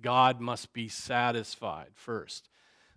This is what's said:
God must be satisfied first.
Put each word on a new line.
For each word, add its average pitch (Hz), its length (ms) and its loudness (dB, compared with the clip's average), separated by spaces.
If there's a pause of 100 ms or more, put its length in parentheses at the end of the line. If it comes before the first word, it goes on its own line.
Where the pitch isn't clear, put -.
God 127 400 6
must 120 320 -6
be 113 140 -6
satisfied 113 1080 -2
first. - 560 -12 (460)